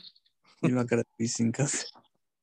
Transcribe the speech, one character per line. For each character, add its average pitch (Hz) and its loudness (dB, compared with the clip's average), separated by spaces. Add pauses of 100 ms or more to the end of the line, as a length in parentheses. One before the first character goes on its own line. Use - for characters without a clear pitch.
(640)
今 127 2
か 120 0
ら 117 2 (140)
累 113 0
進 117 0
課 131 0
税。 - -2 (640)